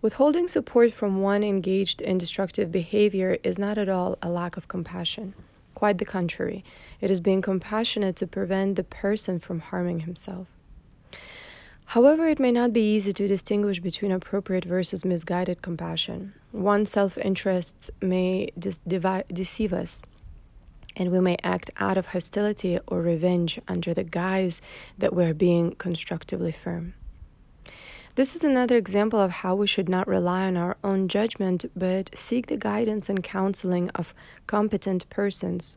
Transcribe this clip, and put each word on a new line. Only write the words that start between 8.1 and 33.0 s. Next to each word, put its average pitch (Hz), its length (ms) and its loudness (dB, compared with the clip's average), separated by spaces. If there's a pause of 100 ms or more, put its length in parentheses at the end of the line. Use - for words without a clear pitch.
to 190 100 -4
prevent 190 500 -2
the 190 80 -2
person 202 560 -2
from 165 200 -8
harming 175 400 -4
himself. 180 460 -10 (1400)
However, 302 360 8
it 302 140 2
may 254 100 4
not 240 220 4
be 214 240 4
easy 196 160 0
to 202 160 0
distinguish 202 500 0
between 185 320 -4
appropriate 185 540 -2
versus 180 400 -2
misguided 180 580 -2
compassion. 170 680 -6 (200)
One's 208 380 2
self-interests 190 1000 0 (100)
may 185 460 0 (100)
dis-, 185 300 -6
devi-, 185 340 0 (100)
deceive 185 400 -2
us, - 300 -6 (960)
and 180 160 0
we 185 80 4
may 180 240 4
act 180 340 -2
out 196 180 0
of 185 100 0
hostility 196 840 -2
or 175 140 -2
revenge 170 680 2
under 175 260 -2
the 175 80 -2
guise 180 580 0 (380)
that - 160 2
we 175 120 4
are 160 60 2
being 170 440 4
constructively 175 720 -4
firm. 170 440 -8 (1200)
This 262 180 4
is 330 80 0
another 247 340 4
example 208 440 4
of 190 100 4
how 185 240 -2
we 202 140 2
should 190 200 0
not 185 200 2
rely 185 380 2
on 185 100 2
our 175 260 0
own 196 240 2
judgment, 196 600 0 (100)
but 185 420 -2
seek 240 300 -2
the - 80 -2
guidance 214 520 -2